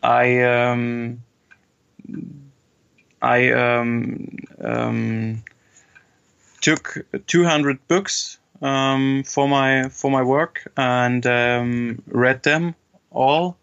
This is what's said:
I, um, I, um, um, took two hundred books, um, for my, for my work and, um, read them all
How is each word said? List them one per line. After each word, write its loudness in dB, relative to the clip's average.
I, 4
um, 0
I, 2
um, -2
um, -4
took -2
two 2
hundred 2
books, -2
um, 0
for 0
my, 2
for -4
my 2
work -2
and, 0
um, 0
read 2
them 0
all 0